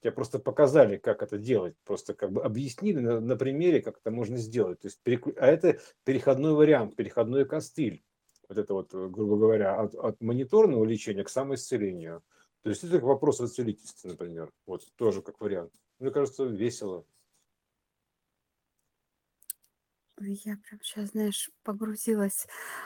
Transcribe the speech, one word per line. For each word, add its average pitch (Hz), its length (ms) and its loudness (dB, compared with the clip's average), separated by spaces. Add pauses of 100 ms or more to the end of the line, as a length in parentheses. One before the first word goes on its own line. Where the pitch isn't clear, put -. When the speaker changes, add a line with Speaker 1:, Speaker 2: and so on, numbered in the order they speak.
Speaker 1:
Тебе 117 120 -2
просто 123 260 -4
показали, 131 580 6
как - 240 -2
это 104 160 -8
делать. 104 460 0
Просто - 300 -8
как 98 180 -6
бы 98 100 -2
объяснили 139 580 -2
на, 117 200 0
на 120 160 0
примере, 135 460 2
как - 180 -10
это 110 120 -4
можно 117 260 -4
сделать. 110 420 -2
То - 80 -12
есть - 160 -14
переклю-, 123 340 -2
а 131 100 6
это 165 320 6 (260)
переходной 135 480 2
вариант, 147 420 6
переходной 120 500 0
костыль. 143 580 -6 (440)
Вот 98 100 -8
это 101 160 -2
вот, 95 200 -6
э, 95 160 -6
грубо 104 280 0
говоря, 104 420 4
от, 107 160 -2
от - 260 -6
мониторного 127 640 4
лечения 107 380 -2
к - 60 -8
самоисцелению. 104 920 -4 (380)
То - 80 -6
есть - 140 -4
это 170 160 2
к 127 40 -4
вопросу 135 400 2
о 120 40 -4
целительстве, 110 640 -8
например. 82 400 -12 (140)
Вот 90 180 -10 (120)
тоже 98 260 0
как - 200 -18
вариант. 95 320 -6 (260)
Мне 131 120 -4
кажется, 139 340 -2
весело. 107 600 -6 (3250)
Speaker 2:
Ой, 202 240 -10
я 208 140 -10
прям 208 240 -20
щас, 208 300 -10
знаешь, 214 380 -4 (140)
погрузилась 214 840 -4 (380)